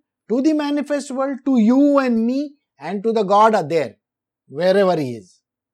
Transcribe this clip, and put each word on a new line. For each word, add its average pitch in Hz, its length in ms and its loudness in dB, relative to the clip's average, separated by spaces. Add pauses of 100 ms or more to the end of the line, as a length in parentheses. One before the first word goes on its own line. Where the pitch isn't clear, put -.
(300)
to 240 120 0
the 311 120 2
manifest 294 580 -4
world, 269 340 -6
to 262 140 2
you 269 400 4
and 233 260 0
me 277 300 -4 (240)
and 185 240 -8
to 226 80 0
the 220 120 0
God 208 320 4
are 170 120 -2
there, 139 280 -4 (520)
wherever 185 520 0
he 127 160 -6
is, 98 260 -20 (320)